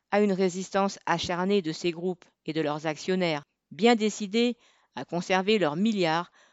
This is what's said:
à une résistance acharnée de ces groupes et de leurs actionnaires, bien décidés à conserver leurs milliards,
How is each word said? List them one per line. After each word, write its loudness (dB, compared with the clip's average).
à 2
une 4
résistance 0
acharnée 0
de -4
ces -4
groupes -6
et -6
de 0
leurs -4
actionnaires, -2
bien 4
décidés 0
à -10
conserver 0
leurs 0
milliards, 0